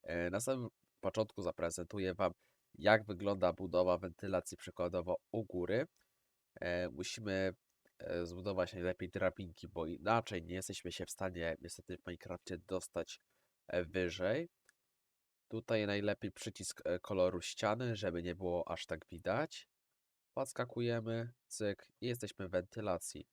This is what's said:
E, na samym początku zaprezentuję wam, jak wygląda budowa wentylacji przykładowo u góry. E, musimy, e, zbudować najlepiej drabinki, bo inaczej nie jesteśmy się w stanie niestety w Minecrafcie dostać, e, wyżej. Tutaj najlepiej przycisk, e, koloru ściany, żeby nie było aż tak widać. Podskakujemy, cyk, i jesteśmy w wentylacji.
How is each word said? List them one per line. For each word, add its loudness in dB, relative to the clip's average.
E, 0
na 0
samym -2
początku 0
zaprezentuję -2
wam, 2
jak 6
wygląda 2
budowa 4
wentylacji -4
przykładowo -2
u -2
góry. 0
E, 0
musimy, 0
e, -2
zbudować -2
najlepiej -2
drabinki, -2
bo -4
inaczej 0
nie -6
jesteśmy -6
się -4
w -14
stanie -2
niestety -10
w -12
Minecrafcie -8
dostać, -4
e, 0
wyżej. 0
Tutaj 2
najlepiej 2
przycisk, -8
e, 2
koloru 2
ściany, 0
żeby -2
nie -2
było 0
aż -4
tak -6
widać. -2
Podskakujemy, 0
cyk, -2
i -2
jesteśmy -4
w -6
wentylacji. -2